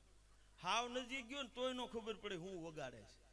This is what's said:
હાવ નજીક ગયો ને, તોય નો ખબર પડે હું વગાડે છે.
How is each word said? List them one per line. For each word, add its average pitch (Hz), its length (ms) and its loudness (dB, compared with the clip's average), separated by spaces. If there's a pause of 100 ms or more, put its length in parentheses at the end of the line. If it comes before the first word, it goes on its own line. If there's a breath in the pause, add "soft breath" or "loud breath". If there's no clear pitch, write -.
(600)
હાવ 220 280 4
નજીક 254 360 0
ગયો 277 180 -2
ને, 233 60 -4
તોય 254 240 2
નો 247 140 0
ખબર 220 260 -2
પડે 202 220 -2
હું 175 280 -4
વગાડે 139 400 -4
છે. - 160 -16 (140)